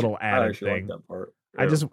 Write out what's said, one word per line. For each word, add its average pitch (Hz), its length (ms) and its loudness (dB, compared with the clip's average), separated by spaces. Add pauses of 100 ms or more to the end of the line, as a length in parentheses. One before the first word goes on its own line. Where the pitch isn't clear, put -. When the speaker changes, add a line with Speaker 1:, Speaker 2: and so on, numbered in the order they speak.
Speaker 1:
little 110 180 2
Speaker 2:
I 107 60 -6
Speaker 1:
added 107 240 4
Speaker 2:
actually 101 220 -2
like 95 100 0
Speaker 1:
thing. 98 60 -8
Speaker 2:
that - 200 -12
part. - 260 -10 (240)
Speaker 1:
I 131 60 2
Speaker 2:
Yeah. 139 60 4
Speaker 1:
just, 151 240 2